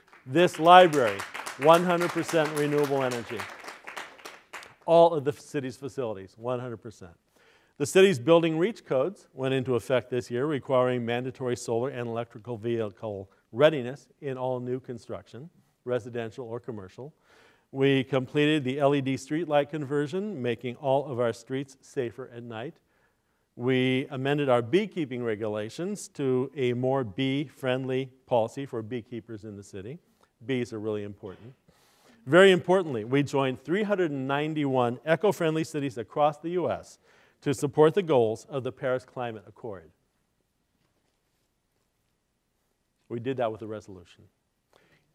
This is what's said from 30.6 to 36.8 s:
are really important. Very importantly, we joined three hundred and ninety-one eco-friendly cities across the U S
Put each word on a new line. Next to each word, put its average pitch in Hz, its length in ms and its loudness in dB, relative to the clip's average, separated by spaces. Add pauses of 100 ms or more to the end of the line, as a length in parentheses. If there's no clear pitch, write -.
are 110 60 -6
really 107 240 -4
important. 104 500 -14 (720)
Very 180 260 10
importantly, 170 540 2
we 139 180 2
joined 135 400 -2
three 190 200 0
hundred 185 280 0
and 135 160 -6
ninety-one 139 800 0
eco-friendly 160 580 0
cities 139 340 -6
across 147 420 0
the 160 120 -10
U 175 180 -2
S 85 300 -8 (420)